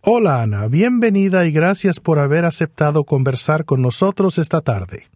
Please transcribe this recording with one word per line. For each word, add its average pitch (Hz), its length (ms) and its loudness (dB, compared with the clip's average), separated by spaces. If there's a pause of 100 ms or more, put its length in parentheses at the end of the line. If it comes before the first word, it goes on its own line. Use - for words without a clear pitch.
Hola, 196 420 2
Ana, 104 240 -2
bienvenida 196 800 2
y 160 40 0
gracias 175 480 0
por 156 200 0
haber 147 260 0
aceptado 156 580 -2
conversar 139 640 -2
con 131 160 0
nosotros 190 560 0
esta 165 240 -2
tarde. 92 540 -6